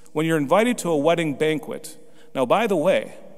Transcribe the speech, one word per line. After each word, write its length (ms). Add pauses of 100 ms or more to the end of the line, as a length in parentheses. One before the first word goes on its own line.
(120)
"When 140
you're 120
invited 420
to 100
a 80
wedding 380
banquet," 640 (360)
now, 120
by 220
the 80
way, 380 (240)